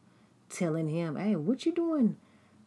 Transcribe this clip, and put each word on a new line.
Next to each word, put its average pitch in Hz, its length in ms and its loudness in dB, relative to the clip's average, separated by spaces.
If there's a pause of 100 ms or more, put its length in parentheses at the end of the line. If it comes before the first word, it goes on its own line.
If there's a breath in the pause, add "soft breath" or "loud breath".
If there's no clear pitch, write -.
(520 soft breath)
telling 160 380 -2
him, 165 260 -2
"Hey, 202 200 0
what 170 300 -2
you 330 60 2
doing 320 460 2 (500 soft breath)